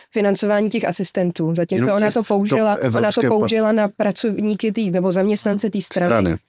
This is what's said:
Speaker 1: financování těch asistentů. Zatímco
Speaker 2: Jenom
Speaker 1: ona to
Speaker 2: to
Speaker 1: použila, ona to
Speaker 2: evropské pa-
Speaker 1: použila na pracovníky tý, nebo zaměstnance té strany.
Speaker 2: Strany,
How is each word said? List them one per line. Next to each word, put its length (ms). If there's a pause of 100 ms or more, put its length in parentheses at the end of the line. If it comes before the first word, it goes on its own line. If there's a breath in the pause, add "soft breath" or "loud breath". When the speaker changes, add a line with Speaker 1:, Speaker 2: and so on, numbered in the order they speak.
(100)
Speaker 1:
financování 600
těch 140
asistentů. 720
Zatímco 300
Speaker 2:
Jenom 120
Speaker 1:
ona 140
to 120
Speaker 2:
to 0
Speaker 1:
použila, 500
ona 40
to 60
Speaker 2:
evropské 460
pa- 60
Speaker 1:
použila 380
na 160
pracovníky 840
tý, 180
nebo 220
zaměstnance 580
té 120
strany. 260
Speaker 2:
Strany, 280 (120)